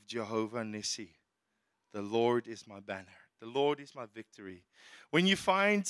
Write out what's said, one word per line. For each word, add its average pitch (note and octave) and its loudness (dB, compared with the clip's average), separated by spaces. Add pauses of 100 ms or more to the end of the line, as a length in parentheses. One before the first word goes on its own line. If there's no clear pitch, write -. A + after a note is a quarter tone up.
Jehovah A2+ -2
Nissi. G#2+ -6 (840)
The G#2 -6
Lord A#2 2
is A2+ -14
my G2+ -16
banner. G2 -10 (340)
The A2+ -18
Lord C#3+ 0
is C#3+ -18
my B2+ -12
victory. G2 -14 (480)
When F3 4
you G3 6
find G3 4